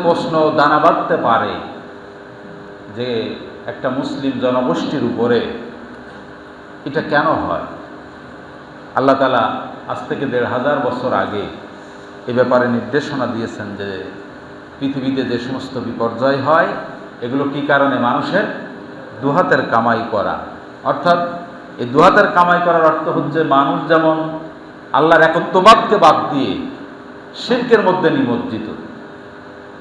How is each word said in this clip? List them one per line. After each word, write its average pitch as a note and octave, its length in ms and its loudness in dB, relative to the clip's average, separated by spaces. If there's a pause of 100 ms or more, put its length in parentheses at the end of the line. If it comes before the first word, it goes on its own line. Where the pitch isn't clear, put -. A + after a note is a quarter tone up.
প্রশ্ন D#3+ 540 2
দানা D3+ 220 4
বাঁধতে - 380 4
পারে A2 360 2 (1400)
যে A2+ 400 -4 (300)
একটা A#2+ 240 -4
মুসলিম C3+ 500 -2
জনগোষ্ঠীর B2+ 640 0
উপরে A#2+ 360 2 (1500)
এটা D3 160 -2
কেন D3+ 260 2
হয়? F#2+ 340 0 (1300)
আল্লাহ C3 200 4
তাআলা B2 460 2 (260)
আজ B2 100 -6 (120)
থেকে C#3+ 160 -4
দেড় A#2+ 200 0
হাজার B2+ 340 0
বছর B2 340 -2
আগে G2 300 -2 (840)
এ B2 60 -4
ব্যাপারে B2 340 4
নির্দেশনা B2+ 580 -2
দিয়েছেন G#2+ 500 -6
যে G2 280 -8 (760)
পৃথিবীতে C3+ 440 -2
যে A#2 160 -2
সমস্ত C3 380 -8
বিপর্যয় A#2 600 0
হয়, D#3 300 2 (540)
এগুলো B2+ 220 -2 (100)
কী C#3+ 80 -4
কারণে? C#3 380 2
মানুষের C#3+ 440 0 (760)
দুহাতের C#3+ 380 4 (120)
কামাই A#2 400 2
করা। F2+ 260 0 (460)
অর্থাৎ F3 360 2 (580)
এই B2 80 -4
দুহাতের F#3 460 6
কামাই F3 340 4
করার E3 200 4
অর্থ D#3 220 2
হচ্ছে D3+ 360 0
মানুষ C#3 440 2
যেমন D#3+ 520 2 (540)
আল্লাহর D#3 280 6
একত্ববাদকে F#3 760 6
বাদ D#3 360 6
দিয়ে G#2+ 340 -2 (680)
শিরকের A#3 460 4
মধ্যে F3+ 280 4
নিমজ্জিত, A#2+ 580 0 (1120)